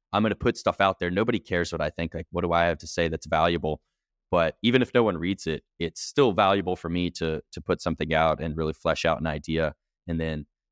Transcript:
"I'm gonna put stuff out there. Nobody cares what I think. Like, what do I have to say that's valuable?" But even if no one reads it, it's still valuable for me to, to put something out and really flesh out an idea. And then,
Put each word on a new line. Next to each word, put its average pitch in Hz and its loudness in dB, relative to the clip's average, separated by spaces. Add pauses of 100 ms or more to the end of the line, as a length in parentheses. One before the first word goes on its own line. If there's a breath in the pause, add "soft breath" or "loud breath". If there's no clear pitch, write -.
(120)
"I'm 104 2
gonna 104 2
put 120 0
stuff - -2
out 95 2
there. 87 -2
Nobody 98 0
cares 87 -2
what 82 -6
I 76 -2
think. 82 -6
Like, 80 -8
what 87 -4
do 87 0
I 85 4
have 82 0
to 82 -16
say 85 -2
that's 80 -6
valuable?" 80 0 (480)
But 82 2
even 120 4
if - -4
no 120 6
one 95 2
reads 90 -4
it, 78 -4 (140)
it's 82 -6
still 131 2
valuable 95 2
for - -8
me 87 -2
to, 80 -4 (120)
to - -12
put 85 -2
something 78 -4
out 78 2
and 78 -4
really 78 -2
flesh - -2
out 80 2
an 80 -4
idea. 78 -2 (340)
And 82 -4
then, 78 -4 (260)